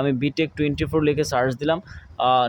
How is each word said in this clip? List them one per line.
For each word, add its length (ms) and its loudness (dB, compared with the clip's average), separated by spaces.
আমি 100 2
বিটেক 340 -2
টোয়েন্টি 320 -2
ফোর 180 0
লিখে 240 0
সার্চ 200 2
দিলাম, 200 0
আহ, 680 0